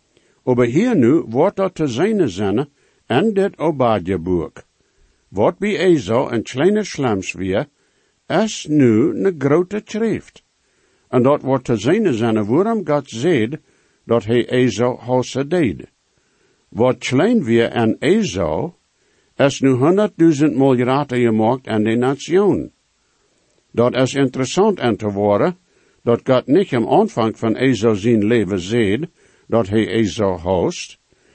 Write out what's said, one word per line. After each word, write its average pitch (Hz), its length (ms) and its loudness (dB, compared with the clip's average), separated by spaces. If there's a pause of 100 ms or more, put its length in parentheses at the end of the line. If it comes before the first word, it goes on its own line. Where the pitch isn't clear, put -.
(440)
Maar 127 200 2
hier 202 300 0
nu 123 160 4
wordt 151 440 0
dat 196 200 -4
te 160 120 -2
zijn 160 420 0
zijn 101 400 -4 (380)
in 185 260 0
dit 190 240 -2
Obadja-boek. 95 1040 -2 (640)
Wat 135 300 -2
bij 196 200 -4
Esau 135 540 0
een 117 120 -2
kleine 202 400 0
slams 113 500 -4
weer, 95 340 -4 (600)
is 214 420 -2
nu 147 560 2
een 190 120 0
grote 175 480 0
schrift. 214 580 -8 (680)
En 123 140 2
dat 143 180 2
wordt 131 220 -2
te 123 140 0
zijn 165 360 0
zijn 110 320 0
waarom 185 420 0
God 147 220 -4
zegt 131 480 -2 (460)
dat 113 220 0
hij 117 240 0
Esau 123 500 0
hassen 127 500 -4
deed. 139 420 -2 (800)
Wat 123 280 0
klein 180 460 0
weer 117 260 2
en 113 300 0
Esau, 123 720 -2 (640)
is 139 240 0
nu 135 100 2
honderdduizend 156 840 2
mal 135 200 4
groter 123 420 -2
gemaakt 117 500 0
aan 107 160 0
de 113 120 0
nation. 139 760 0 (1000)
Dat 117 240 0
is 127 180 0
interessant 139 680 0
aan 120 160 0
te 104 160 -4
worden, 104 460 0 (460)
dat 117 200 0
God 127 240 0
niet 165 260 2
am 117 120 0
Anfang 113 540 0
van 110 160 -2
Esau 117 400 2
zijn 107 300 2
leven 104 340 0
zegt, 110 480 -2 (400)
dat 113 200 0
hij 104 200 0
Esau 98 520 -2
haast. 92 600 -4 (360)